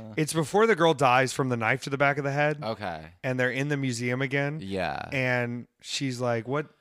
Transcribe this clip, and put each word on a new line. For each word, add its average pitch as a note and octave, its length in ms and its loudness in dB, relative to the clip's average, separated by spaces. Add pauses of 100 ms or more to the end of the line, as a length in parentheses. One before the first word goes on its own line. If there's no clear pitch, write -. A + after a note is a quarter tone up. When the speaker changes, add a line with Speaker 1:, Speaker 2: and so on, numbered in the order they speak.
(180)
Speaker 1:
It's D#3 160 -2
before F3+ 320 2
the A3 100 4
girl E3 160 6
dies C3 400 4
from C3+ 160 0
the B2 80 0
knife A#2 280 0
to D3 60 -6
the C3+ 60 -4
back C#3 220 2
of C#3+ 60 -4
the C#3 60 -2
head. D3 320 0
Speaker 2:
Okay. F#2+ 440 -6 (180)
Speaker 1:
And B2+ 160 0
they're B2+ 100 4
in C3+ 180 -2
the D3 100 0
museum B2 420 -2
again. C#3+ 420 -2
Speaker 2:
Yeah. E2+ 500 -4
Speaker 1:
And B2 540 -2 (140)
she's B2+ 400 -6
like, A#2 260 0
"What D3 200 -2 (140)